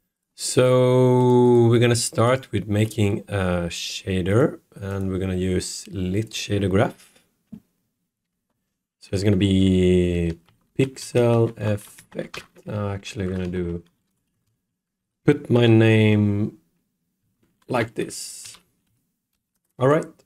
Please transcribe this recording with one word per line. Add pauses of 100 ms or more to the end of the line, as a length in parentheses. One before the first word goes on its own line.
(340)
So
we're
gonna
start
with
making
a
shader, (160)
and
we're
gonna
use
lit
shader
graph. (1800)
So
it's
gonna
be (400)
pixel
effect. (220)
I'm
actually
gonna
do, (1400)
put
my
name (1120)
like
this. (1200)
All
right, (140)